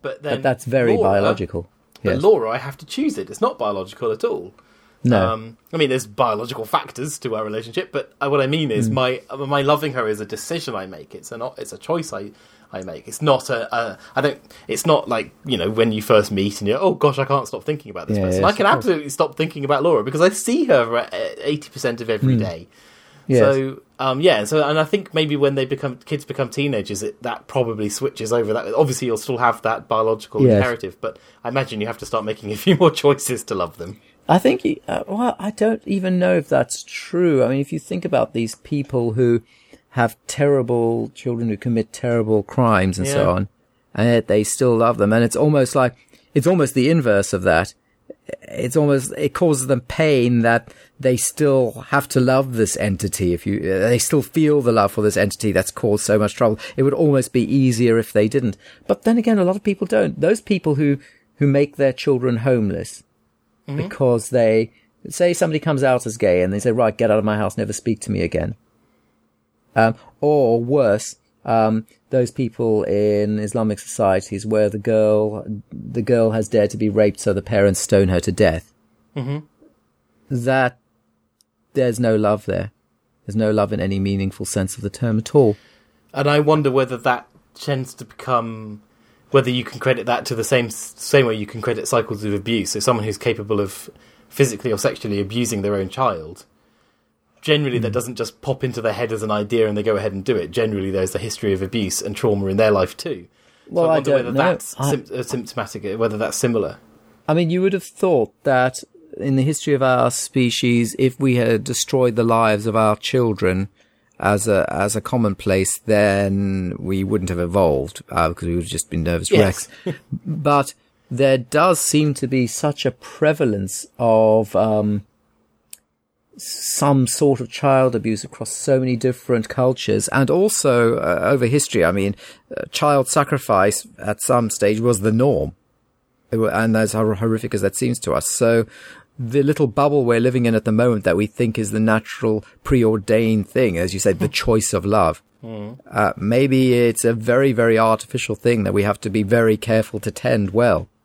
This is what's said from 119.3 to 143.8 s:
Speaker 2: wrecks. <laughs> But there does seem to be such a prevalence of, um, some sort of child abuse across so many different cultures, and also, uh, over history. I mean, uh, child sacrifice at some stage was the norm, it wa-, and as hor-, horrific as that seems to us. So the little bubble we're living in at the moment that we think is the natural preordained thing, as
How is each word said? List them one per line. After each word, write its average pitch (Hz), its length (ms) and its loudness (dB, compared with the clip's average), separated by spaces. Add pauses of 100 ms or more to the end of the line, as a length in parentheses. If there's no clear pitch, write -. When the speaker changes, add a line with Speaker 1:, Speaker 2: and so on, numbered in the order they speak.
Speaker 2:
wrecks. 180 120 -6 (140)
<laughs> - 140 -10
But 143 480 0 (380)
there 135 260 2
does 156 420 2
seem 151 360 0
to 139 120 -6
be 127 200 0
such - 400 -4
a 123 40 0
prevalence 131 920 -2 (140)
of, 110 560 4
um, 104 480 0 (1300)
some - 720 0
sort 139 340 2
of 123 120 -8
child 131 440 2
abuse 110 280 -2
across - 280 -12
so 131 280 0
many 127 160 0
different 123 520 0
cultures, 127 600 0
and 135 240 0
also, 131 640 2
uh, - 240 0
over 123 240 2
history. 117 400 2
I 85 60 4
mean, 98 240 -2 (400)
uh, - 160 -6
child 143 360 2
sacrifice 107 800 0 (140)
at - 240 -6
some 120 260 2
stage 107 300 0
was 113 220 0
the 107 100 2
norm, 113 400 2 (800)
it 117 60 -2
wa-, 110 100 2
and 110 280 0
as 110 180 2
hor-, 110 220 0
horrific 110 380 -2
as 101 80 -2
that 98 140 -2
seems 120 240 -2
to 78 140 -2
us. - 180 -2
So 117 340 2 (540)
the 127 240 0
little 147 240 2
bubble 139 380 2
we're 117 140 4
living 120 280 2
in 113 80 2
at 107 100 0
the 117 60 0
moment 113 320 2
that 85 120 2
we 104 120 0
think 113 320 -2
is 107 100 -4
the 107 100 -2
natural 110 640 0 (200)
preordained 110 840 2
thing, 113 300 0
as 87 160 -2